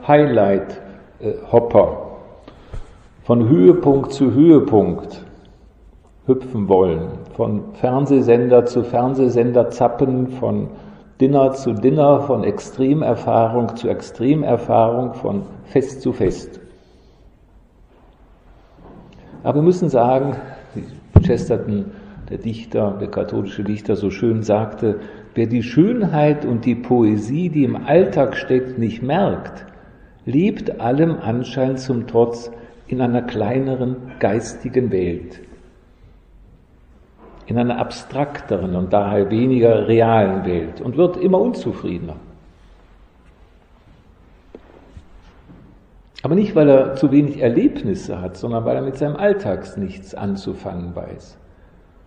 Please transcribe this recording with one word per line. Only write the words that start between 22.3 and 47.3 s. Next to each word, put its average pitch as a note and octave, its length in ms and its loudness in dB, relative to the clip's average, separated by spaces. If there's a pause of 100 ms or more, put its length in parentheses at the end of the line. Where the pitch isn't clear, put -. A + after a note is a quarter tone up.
Dichter, A2 600 -4
der G2 80 -6
katholische G#2 540 -6
Dichter, G#2+ 340 -4
so F#2+ 140 -4
schön A2+ 320 -2
sagte, G#2+ 580 -2 (340)
„Wer A2+ 120 0
die A#2 160 -2
Schönheit D#3 840 0
und A#2 200 -4
die B2 100 2
Poesie, A#2 760 0
die D3+ 160 0
im A#2 120 -2
Alltag D3+ 600 2
steckt, B2+ 420 -2
nicht A2 240 -4
merkt, D3 640 -4 (600)
lebt E3 540 -2
allem D3+ 400 0
Anschein B2+ 560 -4
zum A#2+ 300 -6
Trotz - 440 0 (380)
in B2+ 120 -4
einer A#2+ 220 0
kleineren B2+ 720 -4 (220)
geistigen A2+ 720 -2
Welt, F2+ 500 -4 (2000)
in A2+ 120 -2
einer A#2+ 200 0
abstrakteren G2+ 960 -6
und F2+ 180 -2
daher G2+ 380 0
weniger A#2 560 2
realen A2+ 580 4
Welt E2+ 360 -4
und B2 160 -6
wird F3+ 220 2
immer F#3 220 2
unzufriedener.“ G#2 760 -6 (4000)
Aber C#3 140 -2
nicht, G#3 200 0
weil D3 140 6
er C3+ 240 4
zu C3+ 180 0
wenig C#3+ 300 2